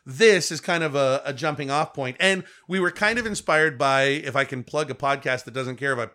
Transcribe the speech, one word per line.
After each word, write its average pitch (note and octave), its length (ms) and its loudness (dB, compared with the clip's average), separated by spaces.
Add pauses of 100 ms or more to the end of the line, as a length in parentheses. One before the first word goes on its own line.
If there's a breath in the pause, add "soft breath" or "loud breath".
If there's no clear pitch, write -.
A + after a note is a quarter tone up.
this F3 480 4
as D3+ 80 -6
kind E3+ 200 0
of D3+ 140 -2
a, C3+ 300 2
a C#3 80 -6
jumping C#3+ 360 -4
off D3 240 0
point." B2+ 280 -6
And F#3+ 240 2 (240 loud breath)
we F#3 100 0
were F3+ 120 2
kind G#3+ 280 0
of A3+ 60 -2
inspired D#3 520 2
by, C3+ 260 4
if C#3 340 -2
I C3+ 80 2
can B2+ 180 -8
plug D3 280 -4
a - 40 -10
podcast C#3 480 -2
that A#2+ 100 -16
doesn't B2+ 220 -6
care C#3 160 -2
if B2 80 -2
I A2+ 160 -6